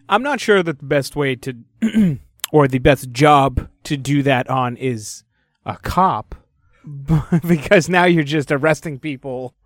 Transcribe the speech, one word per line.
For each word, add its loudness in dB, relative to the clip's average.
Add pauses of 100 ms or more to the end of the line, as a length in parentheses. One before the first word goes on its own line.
I'm 0
not -4
sure 2
that -4
the -16
best -2
way -2
to, -2 (160)
<clears throat> -12
or 6
the 0
best 2
job 4 (160)
to -4
do 0
that 0
on -2
is -8 (400)
a -8
cop, -2 (500)
<laughs> -2
because 2
now 2
you're 2
just -4
arresting -2
people -10 (120)